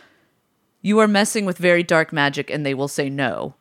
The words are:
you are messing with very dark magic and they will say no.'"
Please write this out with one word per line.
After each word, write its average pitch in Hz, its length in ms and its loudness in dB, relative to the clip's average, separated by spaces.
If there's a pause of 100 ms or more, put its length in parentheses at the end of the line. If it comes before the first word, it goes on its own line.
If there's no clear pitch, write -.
(800)
you 208 180 2
are 220 80 6
messing 202 380 0
with 180 120 -4
very 175 260 2
dark 165 280 0
magic 143 380 -2
and 151 160 -4
they 139 80 -2
will 135 140 -4
say 143 220 -4
no.'" 135 520 -4